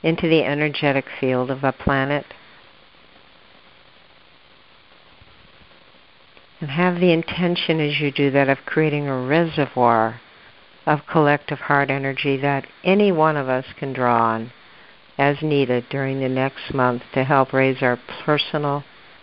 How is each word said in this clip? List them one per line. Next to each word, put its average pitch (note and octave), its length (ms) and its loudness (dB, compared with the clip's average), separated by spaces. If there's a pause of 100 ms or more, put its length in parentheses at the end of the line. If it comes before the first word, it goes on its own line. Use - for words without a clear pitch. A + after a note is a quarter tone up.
into E3 260 0
the D#3+ 160 4
energetic C#3+ 640 -2 (140)
field B2+ 320 -2
of C3+ 100 -6
the C3+ 100 0
planet. C#3 540 -2 (4000)
And D3+ 80 -8
have F3 300 0
the F3+ 120 4
intention E3+ 680 0
as D3 200 -2
you D3 120 -2
do C#3+ 200 0
that C#3 180 2
of C3+ 160 -2
creating D3 420 0
a C3 180 -4
reservoir B2+ 960 2 (640)
of D3+ 240 2
collective D3 500 2
heart C#3 300 0
energy C3+ 480 -2
that C#3 280 -2 (180)
any G3+ 280 4
one D#3 260 2
of C3+ 100 -4
us C3 180 -2 (120)
can C3+ 160 -8
draw A#2 400 2
on A2+ 180 -6 (680)
as C#3+ 220 2
needed C3+ 480 0
during C3+ 320 -4
the C3 80 -2
next C3 440 -4
month B2+ 300 0 (100)
to C3 120 0
help C3+ 260 2
raise C3+ 320 2
our B2 160 2 (260)
personal D3 580 -2 (400)